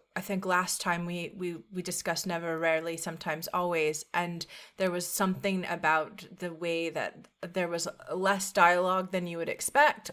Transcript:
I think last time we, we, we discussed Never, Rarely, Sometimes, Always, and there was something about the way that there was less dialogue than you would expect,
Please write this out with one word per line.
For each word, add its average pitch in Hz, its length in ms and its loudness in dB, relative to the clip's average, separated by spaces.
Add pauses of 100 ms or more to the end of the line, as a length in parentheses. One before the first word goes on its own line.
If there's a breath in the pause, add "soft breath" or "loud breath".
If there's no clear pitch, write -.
(160)
I 185 40 -4
think 190 260 -4
last 180 340 2
time 175 260 0
we, 175 300 -6
we, 175 200 -4 (160)
we 185 100 -4
discussed 170 440 -4
Never, 170 320 -2
Rarely, 165 380 2
Sometimes, 165 580 -6
Always, 165 580 0
and 175 320 -2 (340 loud breath)
there 190 120 2
was 175 160 -2
something 190 600 0
about 160 600 0 (120)
the 175 140 -6
way 165 380 -2
that 131 380 -6 (240)
there 175 160 0
was 170 180 -2 (260)
less 190 380 0
dialogue 185 600 4
than 180 160 -2
you 170 100 -6
would 165 100 -2
expect, - 640 4